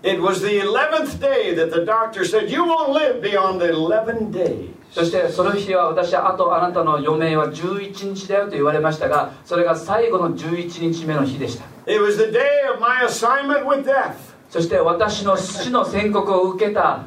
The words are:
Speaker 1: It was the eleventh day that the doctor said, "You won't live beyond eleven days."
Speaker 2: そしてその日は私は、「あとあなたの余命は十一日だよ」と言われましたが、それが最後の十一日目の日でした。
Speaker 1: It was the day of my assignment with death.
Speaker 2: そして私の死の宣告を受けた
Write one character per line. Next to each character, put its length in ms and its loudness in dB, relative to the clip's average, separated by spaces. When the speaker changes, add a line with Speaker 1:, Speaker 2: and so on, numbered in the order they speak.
Speaker 1:
It 180 0
was 200 2
the 200 0
eleventh 600 0
day 360 0
that 140 0
the 160 0
doctor 400 0
said, 220 0
"You 160 0
won't 300 2
live 280 2
beyond 400 0
eleven 680 0
days." 400 -4
Speaker 2:
そ 120 -2
し 80 0
て 180 0
そ 140 0
の 80 0
日 240 -2
は 140 2
私 240 0
は、 200 2
「あ 40 -8
と 180 2
あ 60 2
な 120 0
た 120 2
の 100 2
余 220 0
命 180 2
は 160 0
十 300 -4
一 220 -12
日 260 -8
だ 80 2
よ」 120 2
と 20 -10
言 120 -2
わ 80 2
れ 80 0
ま 140 0
し 40 -8
た 120 -2
が、 220 0
そ 140 -4
れ 80 2
が 100 2
最 340 0
後 80 2
の 180 0
十 220 -4
一 200 -8
日 280 -4
目 80 -2
の 120 0
日 120 -4
で 120 -4
し 80 -8
た。 80 -16
Speaker 1:
It 140 2
was 160 2
the 160 2
day 80 2
of 60 -6
my 260 2
assignment 600 0
with 180 0
death. 300 0
Speaker 2:
そ 120 -2
し 80 0
て 80 2
私 460 2
の 120 2
死 340 -6
の 140 2
宣 300 -2
告 200 0
を 100 4
受 240 0
け 60 -2
た 340 0